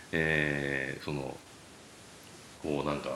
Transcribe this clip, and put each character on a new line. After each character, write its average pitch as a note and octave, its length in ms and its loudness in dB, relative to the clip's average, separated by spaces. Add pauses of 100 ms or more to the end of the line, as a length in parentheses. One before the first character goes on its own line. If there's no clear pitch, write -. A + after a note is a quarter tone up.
(120)
え D2 880 4
ー、 - 60 -10
そ D#2 80 0
の、 C2+ 240 -2 (1300)
こ D2 200 2
う D2 60 2
な C#2+ 60 4
ん C#2 40 0
か、 C2+ 160 -2